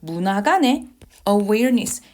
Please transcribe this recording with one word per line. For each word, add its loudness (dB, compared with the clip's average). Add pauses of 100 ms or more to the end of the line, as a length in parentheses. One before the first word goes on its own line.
문화 -4
간의 0 (400)
awareness, 0 (120)